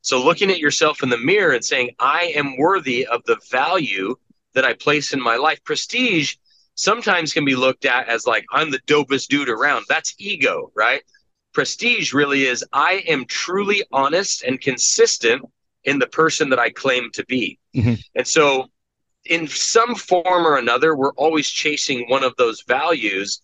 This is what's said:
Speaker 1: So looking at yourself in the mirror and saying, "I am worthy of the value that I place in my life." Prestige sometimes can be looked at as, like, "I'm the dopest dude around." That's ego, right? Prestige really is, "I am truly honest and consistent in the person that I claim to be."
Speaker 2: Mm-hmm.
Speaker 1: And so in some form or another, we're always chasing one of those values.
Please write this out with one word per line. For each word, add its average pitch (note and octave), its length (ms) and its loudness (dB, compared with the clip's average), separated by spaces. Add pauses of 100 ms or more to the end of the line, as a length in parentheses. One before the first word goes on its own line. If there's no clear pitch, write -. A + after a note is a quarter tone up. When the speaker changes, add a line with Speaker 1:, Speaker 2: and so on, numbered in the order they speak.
Speaker 1:
So B2+ 200 0
looking E3+ 280 2
at F3 100 0
yourself D3+ 420 0
in C3 60 -2
the A#2+ 100 0
mirror E3+ 340 2
and A#2 120 0
saying, B2+ 340 -2
"I D3+ 280 2 (100)
am C#3 200 -2
worthy C3+ 500 0
of A#2 180 -4
the A2+ 140 0 (120)
value B2+ 680 -2 (380)
that C3 100 2
I B2 80 2
place D3 400 -2
in C#3 80 -2
my A#2 160 0
life." D3+ 280 0
Prestige G3 720 -2 (380)
sometimes F#3+ 580 0
can D3+ 120 0
be C3+ 120 2
looked B2+ 280 0
at B2 240 0
as, A2+ 180 -2
like, A2 260 0
"I'm D3+ 180 0
the C3+ 100 -4
dopest C#3 480 0
dude C#3 200 0
around." A#2+ 400 0
That's D#3 300 -2
ego, C#3+ 560 -2
right? A#2+ 280 0 (500)
Prestige G3 640 -2
really C#3 320 2
is, B2 260 -2
"I F3+ 360 0
am C#3 180 0
truly G3 560 -4 (100)
honest D3 500 0
and B2+ 180 -4
consistent C3 840 2 (420)
in C#3 140 0
the B2+ 80 2
person D#3 440 0
that B2+ 80 2
I A#2 120 0
claim B2 420 -4
to - 140 -8
be." A#2+ 320 -4 (160)
Speaker 2:
Mm-hmm. A#2 200 2 (200)
Speaker 1:
And B2+ 120 -2
so C#3 440 2 (540)
in E3 240 -2
some A#3 480 0
form F3+ 500 2
or D3 100 4
another, B2+ 380 2
we're C3+ 200 0
always D3+ 340 0
chasing C#3 600 -4
one C3+ 140 2
of B2+ 140 -2
those A2+ 260 0
values. A#2+ 800 -2